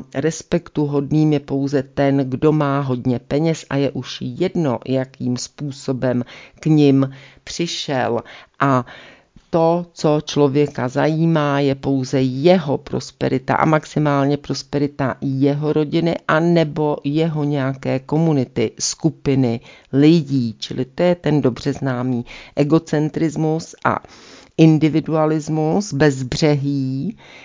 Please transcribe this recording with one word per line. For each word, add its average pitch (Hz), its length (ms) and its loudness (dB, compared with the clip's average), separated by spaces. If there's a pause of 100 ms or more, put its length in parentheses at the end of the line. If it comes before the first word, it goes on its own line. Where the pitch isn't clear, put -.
(160)
respektuhodným 151 1200 0
je 143 60 2
pouze 139 440 -2
ten, 139 340 0
kdo 135 340 2
má 143 280 0
hodně 127 400 -2
peněz, 156 500 -2
a 139 80 -2
je 139 140 0
už - 300 -10
jedno, 139 640 -2
jakým 127 500 -2
způsobem 131 880 -4 (340)
k - 60 -16
nim 143 440 6 (340)
přišel. 123 800 -4 (380)
A 131 260 2 (640)
to, 170 440 2
co 151 320 0
člověka 143 640 0
zajímá, 147 720 0
je 139 160 2
pouze 135 460 0
jeho 139 560 2
prosperita 131 800 -4
a - 100 2
maximálně 147 720 0
prosperita 143 840 -4
jeho 143 520 0
rodiny 160 420 0 (120)
anebo 156 760 2
jeho 151 400 0
nějaké 135 560 -2
komunity, 139 800 0
skupiny 131 800 -2 (340)
lidí. 139 680 2
Čili - 260 -6
to 151 180 -4
je 175 120 2
ten 151 260 0
dobře 131 320 -2
známý 123 520 -4 (300)
egocentrismus 156 1200 -2 (100)
a 120 140 -2 (580)
individualismus 156 1400 2
bezbřehý, 139 1200 0 (280)